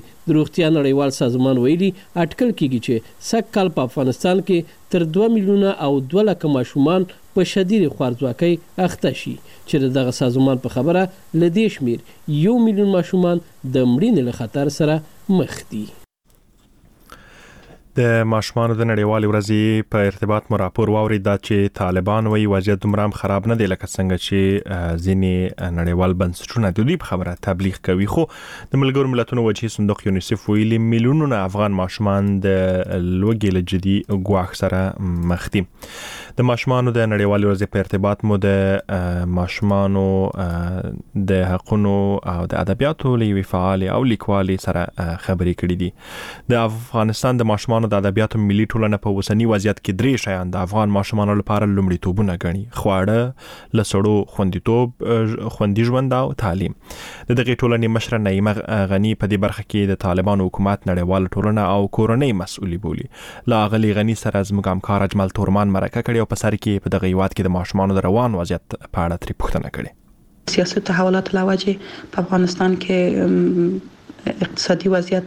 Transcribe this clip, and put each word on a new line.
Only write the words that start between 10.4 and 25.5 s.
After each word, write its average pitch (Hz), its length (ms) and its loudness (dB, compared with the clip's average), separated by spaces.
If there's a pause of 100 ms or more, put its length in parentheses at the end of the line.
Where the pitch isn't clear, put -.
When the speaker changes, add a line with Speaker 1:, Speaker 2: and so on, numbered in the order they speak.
Speaker 1:
په 120 140 -4
خبره 170 260 2 (380)
له 175 80 4
دې 214 260 2
شمیر 120 240 -2 (280)
یو 160 280 2 (120)
میلیون 202 280 2
ماشومان 175 480 2 (220)
د 131 180 -2
مړینې 147 460 4
له - 20 -6
خطر 143 480 -4
سره 156 220 2 (400)
مخ - 180 -6 (140)
دي. 107 100 -6 (2250)
Speaker 2:
د 117 320 4
ماشومانو 113 480 0
د 113 120 0
نړیوالې 107 420 2
ورځې 107 600 2
په 104 180 2
ارتباط 107 400 -2
مو 104 60 0
راپور 101 320 0
واورید، 107 360 0
دا 104 120 2
چې 101 420 0
طالبان 98 480 0
وایي 107 260 2
وضعیت 95 300 0
دومره 104 220 2
هم 104 120 0
خراب 98 340 -2
نه 117 80 2
دی 107 120 2
لکه 92 160 -6
څنګه 92 380 -2
چې، 98 120 0 (400)
آه، 85 200 -2
ځینې، 92 600 0